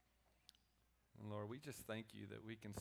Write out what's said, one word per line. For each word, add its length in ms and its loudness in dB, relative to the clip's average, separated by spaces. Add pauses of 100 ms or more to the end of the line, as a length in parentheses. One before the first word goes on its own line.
(1200)
And 100 0
Lord, 180 4
we 100 0
just 220 -4
thank 320 2
you 180 -2
that 140 -4
we 100 -2
can 260 -2